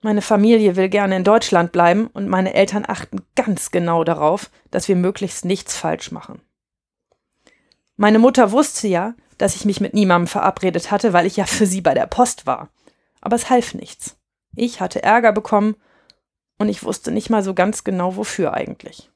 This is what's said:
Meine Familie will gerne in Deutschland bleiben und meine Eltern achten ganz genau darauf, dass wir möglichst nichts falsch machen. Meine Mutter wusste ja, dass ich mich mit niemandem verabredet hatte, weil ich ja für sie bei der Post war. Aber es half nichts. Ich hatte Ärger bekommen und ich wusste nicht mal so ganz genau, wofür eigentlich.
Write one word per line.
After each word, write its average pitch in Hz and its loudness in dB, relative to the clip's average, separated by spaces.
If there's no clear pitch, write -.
Meine 208 0
Familie 214 4
will 190 2
gerne 196 0
in 185 -2
Deutschland 190 2
bleiben 175 4
und 196 -8
meine 190 0
Eltern 196 0
achten - -10
ganz 214 -2
genau 170 0
darauf, 156 0
dass - -4
wir 196 2
möglichst 180 -4
nichts 190 -4
falsch 165 -6
machen. - -16
Meine 214 4
Mutter 233 6
wusste 262 0
ja, 190 -2
dass - 0
ich - -12
mich 202 -2
mit 196 -4
niemandem 180 4
verabredet 180 -2
hatte, 208 0
weil 175 4
ich 190 -2
ja 190 -2
für - 0
sie 190 -2
bei 165 2
der - 0
Post - 0
war. - -6
Aber 233 0
es 233 -6
half 240 2
nichts. - -16
Ich 233 -4
hatte - -6
Ärger 226 4
bekommen 208 0
und 214 -2
ich 202 -6
wusste - -6
nicht 208 -6
mal 220 2
so 190 -6
ganz 190 0
genau, 185 -4
wofür 196 -4
eigentlich. - -10